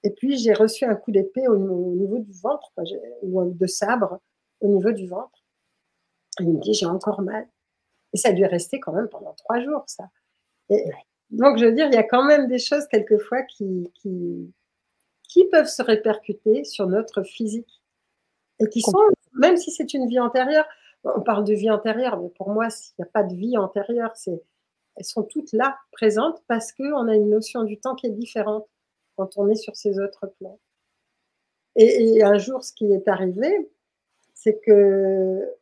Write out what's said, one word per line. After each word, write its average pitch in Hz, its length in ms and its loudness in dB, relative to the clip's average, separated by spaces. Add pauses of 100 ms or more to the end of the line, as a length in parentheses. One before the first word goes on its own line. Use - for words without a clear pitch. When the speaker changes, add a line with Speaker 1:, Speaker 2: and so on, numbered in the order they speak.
Speaker 1:
et 202 80 -2
puis, 269 260 -4
j'ai 220 160 2
reçu 220 320 2
un 220 100 0
coup - 160 -10
d'épée 202 360 0
au, 233 80 4
au 180 400 -2
niveau 202 240 -2
du 202 140 -14 (100)
ventre, 285 320 -6
quoi, 175 80 -8
j'ai, 175 160 -10 (240)
ou 185 280 -2
de 180 160 -2
sabre 202 520 -4 (420)
au 208 60 0
niveau 202 240 2
du 190 160 -8
ventre. » 196 360 -14 (960)
Et 185 40 -4
il 165 100 2
me 156 80 0
dit : « 208 140 0
J'ai 196 100 -2
encore 196 360 -4
mal. » 214 260 -8 (640)
Et 196 40 -6
ça - 140 2
lui 180 120 2
est 185 40 4
resté 180 320 -4
quand 156 140 -10
même 214 160 -4
pendant - 240 -16
trois - 260 -6
jours, 285 280 -6
ça. - 160 -16 (680)
Et 202 60 4
Speaker 2:
Ouais. - 180 -2 (380)
Speaker 1:
donc, 226 260 4
je 233 80 4
veux 226 80 6
dire, 294 140 2
il 269 80 4
y - 20 6
a 214 60 4
quand 247 200 2
même 285 240 4
des 247 120 -2
choses, 294 280 -4
quelquefois, 208 560 0
qui, 185 520 -8
qui, 175 580 -10 (760)
qui 381 180 6
peuvent 339 220 4
se - 140 -8
répercuter 220 800 0
sur - 240 -6
notre 202 360 -2
physique. 226 580 -10 (800)
Et 214 100 2
qui 233 120 -4
sont, 202 100 2
Speaker 2:
Complètement. 381 480 2
Speaker 1:
même 339 180 6
si 339 140 -6
c'est - 240 -8
une 254 120 -2
vie 247 120 0
antérieure, 254 460 2 (380)
on - 180 -4
parle 208 220 0
de 208 120 0
vie 208 160 0
antérieure, 220 500 -2
mais 175 80 -10
pour 190 220 -10
moi, 220 160 -2
il - 340 -14
n'y - 20 -6
a 175 80 -10
pas 214 120 0
de 180 120 -4
vie 226 220 -4
antérieure. 220 580 -4
C'est, 170 280 -10 (520)
elles - 100 -16
sont - 180 -6
toutes - 300 -10
là, 262 220 0 (160)
présentes, 226 560 0
parce 226 240 -4
qu'on 269 360 -4
a 220 80 2
une 208 160 4
notion 220 320 -2
du 208 160 -8
temps 254 160 -6
qui 254 100 -12
est 226 60 -2
différente 214 560 -6 (500)
quand 190 200 -8
on 202 120 0
est 220 60 4
sur - 200 -12
ces 196 240 -4
autres 202 280 -8 (100)
plans. 190 220 -20 (1160)
Et, 226 400 6
et 214 60 8
un 202 140 6
jour, 247 260 -6
ce - 100 -16
qui 220 200 -6
est 190 140 0
arrivé, 202 640 -2 (640)
c'est 214 280 0
que 196 760 4 (200)